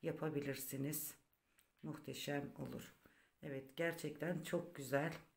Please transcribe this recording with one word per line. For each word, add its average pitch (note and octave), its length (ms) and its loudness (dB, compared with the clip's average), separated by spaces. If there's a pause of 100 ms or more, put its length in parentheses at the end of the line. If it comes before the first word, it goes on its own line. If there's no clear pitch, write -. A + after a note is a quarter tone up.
yapabilirsiniz. D3+ 1120 0 (680)
Muhteşem C#3+ 760 -2
olur. B2 360 -4 (480)
Evet, C3+ 340 -6
gerçekten E3 680 2
çok F3 320 0
güzel. C#3 380 4 (240)